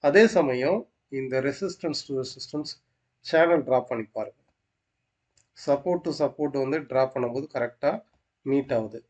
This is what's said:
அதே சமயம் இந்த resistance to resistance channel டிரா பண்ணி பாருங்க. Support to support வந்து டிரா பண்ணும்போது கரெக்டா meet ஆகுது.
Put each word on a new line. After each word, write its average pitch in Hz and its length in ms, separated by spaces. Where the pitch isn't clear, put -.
அதே 196 140
சமயம் 143 420
இந்த 131 280
resistance 170 580
to 139 140
resistance 135 500
channel 170 360
டிரா 127 140
பண்ணி 113 160
பாருங்க. 107 240
Support 170 420
to 160 40
support 143 420
வந்து 139 160
டிரா 131 120
பண்ணும்போது 123 280
கரெக்டா 123 360
meet 139 260
ஆகுது. 110 300